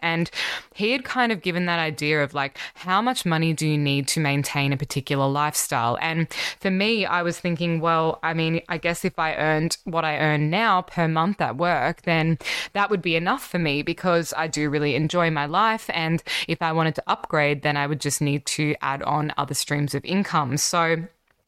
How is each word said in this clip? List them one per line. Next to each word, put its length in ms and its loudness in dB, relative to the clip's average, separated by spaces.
And 300 0
he 180 0
had 120 -2
kind 300 0
of 80 -8
given 240 0
that 140 0
idea 440 0
of, 100 -4
like, 240 -4
how 260 0
much 240 0
money 260 2
do 160 0
you 100 2
need 320 0
to 120 0
maintain 500 0
a 60 0
particular 500 0
lifestyle? 720 0
And 300 0
for 100 0
me, 340 0
I 180 0
was 160 -2
thinking, 420 0
well, 420 2
I 100 0
mean, 360 0
I 80 -4
guess 260 -2
if 160 -2
I 160 0
earned 480 0
what 220 -2
I 120 -2
earn 320 2
now 320 2
per 280 0
month 320 2
at 160 -2
work, 460 0
then 340 2
that 180 2
would 120 0
be 160 0
enough 220 0
for 180 -6
me, 240 2
because 560 0
I 100 -2
do 220 -2
really 260 0
enjoy 360 2
my 160 0
life. 440 0
And 300 0
if 140 -2
I 100 0
wanted 240 2
to 120 -4
upgrade, 560 0
then 140 0
I 100 0
would 120 -2
just 220 -2
need 240 0
to 360 0
add 200 -2
on 360 0
other 180 -2
streams 400 -2
of 100 -4
income. 520 0
So 500 0